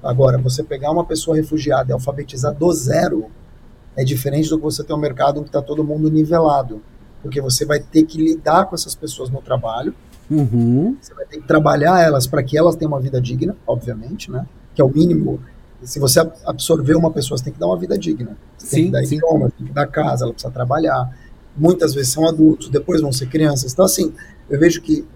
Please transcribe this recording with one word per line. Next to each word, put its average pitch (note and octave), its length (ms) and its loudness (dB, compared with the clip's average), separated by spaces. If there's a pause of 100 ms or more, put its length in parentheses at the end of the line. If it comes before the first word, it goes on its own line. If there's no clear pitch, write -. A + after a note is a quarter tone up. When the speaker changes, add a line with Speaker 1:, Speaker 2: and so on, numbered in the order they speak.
Speaker 1:
Agora, B2+ 340 4
você B2+ 260 -2
pegar D3 280 -4
uma E3+ 140 0
pessoa D#3+ 300 -2
refugiada D3 540 0
e C3 40 0
alfabetizar C#3 600 -4
do D#3+ 180 2
zero D#3+ 540 0 (680)
é C#3 80 -2
diferente C#3 460 0
do D#3 80 0
que D#3 60 -2
você D3+ 200 -4
ter D#3+ 100 -6
um D3+ 40 -2
mercado C#3+ 440 0
onde D3 100 -10
tá C#3+ 100 0
todo D3 220 -4
mundo D3+ 260 0
nivelado, D3+ 720 2 (400)
porque C#3 200 -6
você C3+ 240 -2
vai D3 140 0
ter D#3 240 2
que D#3+ 160 -2
lidar D#3+ 460 2
com F#3 100 -10
essas D#3+ 200 -8
pessoas C3+ 340 -10
no C3 120 -6
trabalho, B2 520 -4 (360)
Speaker 2:
Uhum. C3 720 2
Speaker 1:
você - 120 -20
vai - 120 -10
ter - 160 -16
que - 60 -20
trabalhar D#3 560 4
elas C#3+ 240 2
pra D3 160 -2
que C#3+ 140 -2
elas E3 180 4
tenham D#3 160 -4
uma C#3 80 -4
vida C3 220 -2
digna, B2+ 340 -4 (100)
obviamente, A#2+ 640 -8
né? B2+ 160 -8 (300)
Que - 60 2
é C3+ 40 6
o B2+ 40 4
mínimo. D#3 500 2 (440)
Se B2+ 160 -10
você C#3 200 4
ab-, E3 140 0 (120)
absorver D3 500 0
uma E3 160 2
pessoa, C#3+ 260 -4
você - 80 -6
tem C3+ 80 -8
que - 60 -16
dar E3+ 80 -2
uma F3+ 100 0
vida F3+ 200 -4
digna. D3+ 400 -6 (200)
Você - 100 -18
tem C#3+ 120 0
Speaker 2:
Sim, D#3+ 80 4
Speaker 1:
que - 40 -2
dar B2 140 0
Speaker 2:
sim. C3+ 100 -2
Speaker 1:
idioma, D#3 420 2
tem B2+ 100 -12
que C3+ 60 -12
dar C#3+ 140 0
casa, C3+ 380 -2
ela A#2 80 -6
precisa B2 180 -10
trabalhar. B2+ 580 -2 (460)
Muitas D#3+ 380 2
vezes C3+ 180 -2
são D#3+ 160 2
adultos, D#3 420 4
depois D#3 320 0
vão C#3+ 100 -2
ser B2+ 180 -6
crianças. C#3 440 0
Então, F#3 120 4
assim, F#3 280 -2 (360)
eu C#3+ 100 0
vejo E3+ 220 6
que - 240 -2 (100)